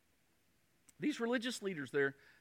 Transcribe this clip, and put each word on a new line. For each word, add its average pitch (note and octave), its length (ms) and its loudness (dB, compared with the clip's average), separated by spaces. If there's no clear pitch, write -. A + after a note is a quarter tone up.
these B3 200 0
religious A#3 420 0
leaders, D#3+ 280 -4
they're, C#3 240 4